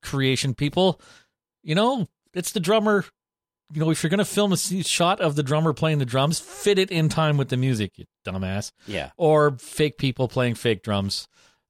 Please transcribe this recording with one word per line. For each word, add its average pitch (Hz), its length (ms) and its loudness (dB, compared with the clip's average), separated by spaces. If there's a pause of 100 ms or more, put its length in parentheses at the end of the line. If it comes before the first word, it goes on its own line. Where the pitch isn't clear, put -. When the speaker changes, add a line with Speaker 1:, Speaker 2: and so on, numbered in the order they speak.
Speaker 1:
creation 135 520 -2
people. 170 460 0 (600)
You 156 120 -4
know, 226 340 0 (240)
it's 180 200 -6
the 180 80 -4
drummer. 208 440 2 (720)
You 151 60 -4
know, 160 100 2
if 156 120 0
you're 160 80 -2
gonna 196 140 2
film 208 280 0
a - 20 4
s-, 180 320 -2
shot 180 340 0
of 156 160 0
the 151 60 2
drummer 151 320 0
playing 160 240 0
the 135 80 0
drums, 131 340 0
fit - 380 0
it 190 120 0
in 160 200 2
time 151 260 2
with 139 140 0
the 127 80 0
music, 123 400 0
you - 80 -20 (200)
dumbass. 95 460 -4 (140)
Speaker 2:
Yeah. 85 320 -6
Speaker 1:
Or 151 400 4
fake - 400 -4
people 131 300 -2
playing 123 260 0
fake 110 280 -2
drums. 98 460 -2 (420)